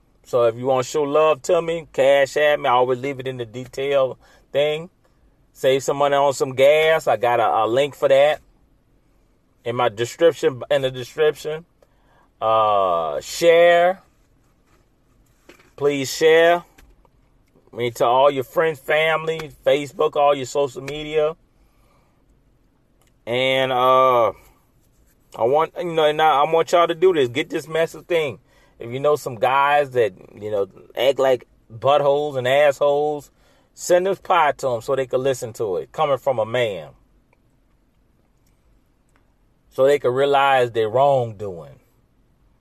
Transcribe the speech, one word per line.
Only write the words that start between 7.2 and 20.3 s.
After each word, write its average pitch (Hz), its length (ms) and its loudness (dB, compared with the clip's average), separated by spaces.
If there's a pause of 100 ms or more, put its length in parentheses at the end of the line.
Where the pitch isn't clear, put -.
a, 107 240 2
a - 20 0
link 131 280 0
for 147 140 -2
that 139 320 4 (1200)
in 120 120 -8
my 123 140 0
description, 123 800 -2
in 143 100 0
the 131 100 -4
description. 151 760 -4 (760)
Uh, 98 800 0
share. 175 800 2 (1800)
Please 143 340 -2
share. 165 540 2 (1080)
I - 40 -18
mean, 120 180 -4
to 135 120 0
all 131 240 4
your 135 140 -4
friends, 160 360 -2
family, 156 720 -4 (120)
Facebook, 143 520 0
all 143 180 4